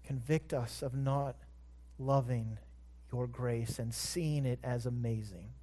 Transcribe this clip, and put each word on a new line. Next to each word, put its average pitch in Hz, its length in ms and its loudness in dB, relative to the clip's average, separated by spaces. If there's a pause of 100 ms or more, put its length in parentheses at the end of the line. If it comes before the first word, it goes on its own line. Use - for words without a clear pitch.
convict 139 480 0
us 117 280 0
of 131 120 -2
not 135 420 2 (640)
loving 123 600 4 (520)
your 123 160 0
grace 120 520 0
and 117 140 -2
seeing 151 520 2
it 123 180 2
as 123 220 0
amazing. 110 640 0 (140)